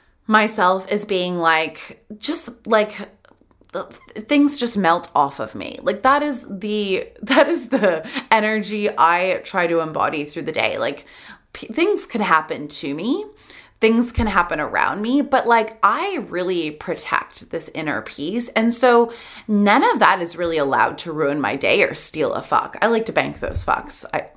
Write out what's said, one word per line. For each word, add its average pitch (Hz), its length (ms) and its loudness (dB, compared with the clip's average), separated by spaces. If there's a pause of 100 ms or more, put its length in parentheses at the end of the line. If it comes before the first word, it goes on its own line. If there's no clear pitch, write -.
(260)
myself 208 640 2
as 208 140 -2
being 180 340 -2
like, 160 640 0 (140)
just - 300 -6 (180)
like, 214 300 2 (760)
th-, 180 120 -8 (420)
things 285 320 4
just 233 180 -2
melt 175 380 2
off 139 260 2
of - 140 -8
me. - 280 -12
Like, 208 200 -2
that 277 200 4
is 285 260 -4
the, 202 680 -4
<laughs> - 80 -20
that 269 260 4
is 330 200 -4
the 185 400 0 (220)
energy 214 680 0
I 175 480 2
try 175 220 0
to 165 140 2
embody 147 440 -2
through 151 180 -10
the 120 100 -6
day. 107 260 -2
Like, 123 280 -4 (460)
p-, - 140 -14
things 349 400 0
can 220 140 -4
happen 156 480 0
to 143 260 -8
me. 269 320 -4 (560)
Things 226 300 4
can 233 160 0
happen 170 320 0
around 151 420 0
me, 262 200 2
but, 262 260 2
like, 226 340 2
I 285 460 2
really 175 420 -2
protect - 800 -6
this 160 240 -8
inner 147 260 -4
peace. 202 500 -6
And 226 220 2
so 233 400 6 (360)
none 208 340 6
of 427 160 4
that 180 240 4
is 170 140 -6
really 165 200 -2
allowed 131 420 2
to 170 140 -8
ruin 147 280 0
my 123 160 -2
day 123 260 2
or - 100 0
steal - 400 -2
a - 100 -4
fuck. - 380 -2
I - 60 2
like - 200 0
to - 60 -8
bank 143 280 -2
those - 260 -6
fucks, - 380 -2 (100)
I, - 220 -6